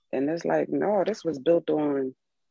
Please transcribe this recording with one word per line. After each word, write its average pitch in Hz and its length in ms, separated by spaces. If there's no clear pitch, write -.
And 139 180
it's 165 160
like, 160 240
no, 170 360
this 214 180
was 151 160
built 165 300
on 143 460